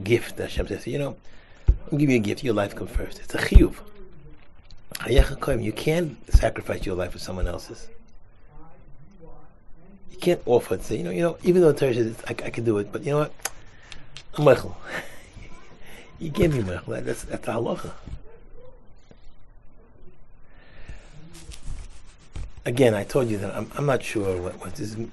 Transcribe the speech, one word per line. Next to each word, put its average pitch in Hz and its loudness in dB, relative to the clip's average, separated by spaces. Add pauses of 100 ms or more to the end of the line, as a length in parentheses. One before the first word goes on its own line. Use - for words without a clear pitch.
gift 113 2
that 95 -4
Hashem - -2
says, - -6
"You 131 -2
know, 139 -2 (760)
I'll 147 2
give 147 6
you 127 8
a 117 6
gift, 104 -2
your 120 2
life 101 2
comes 95 -8
first." - -4
It's - -8
a - 0
chiyuv. - 10 (1200)
Chayecha - 6
Koyim, 117 0
you 107 -2
can't 156 0 (160)
sacrifice 104 4
your 95 -2
life 87 -2
for 92 -10
someone 90 -4
else's. - -8 (2250)
You - -12
can't 175 2
offer - 4
it, - -4
say, - -2
"You 175 -4
know, 175 -4
you 175 0
know, 165 0
even 180 6
though 151 8
the - 0
Torah 135 4
says, 113 2 (140)
I, - -4
I 127 -4
can 117 -4
do 110 4
it, 101 -2
but 110 -6
you 139 0
know 147 4
what? 147 0 (1040)
I'm 147 2
meichel." 117 8
<laughs> - -10 (1400)
You 165 -6
can't 165 4
be 131 2
meichel. 90 -4
That, 123 -4
that's, - -4
that's - -8
the 120 -2
halacha. 117 -2 (4000)
Again, 123 6
I 101 0
told 127 2
you 104 -2
that 101 -6
I'm, 107 -6
I'm 143 0
not 127 4
sure 95 0
what, 90 -8
what 90 -8
this 107 -6
is. 113 -8